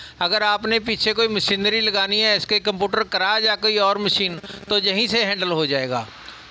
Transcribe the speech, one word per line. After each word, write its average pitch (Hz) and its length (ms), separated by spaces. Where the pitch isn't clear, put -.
अगर 190 220
आपने 214 360
पीछे 220 340
कोई 226 160
मशीनरी 208 520
लगानी 202 400
है, 214 160
इसके 208 240
computer 202 420
करा 202 360
या 214 180
कोई 214 220
और 202 200
मशीन, 190 420
तो 208 100
यहीं 196 300
से 220 160
handle 190 240
हो 160 180
जाएगा। 127 400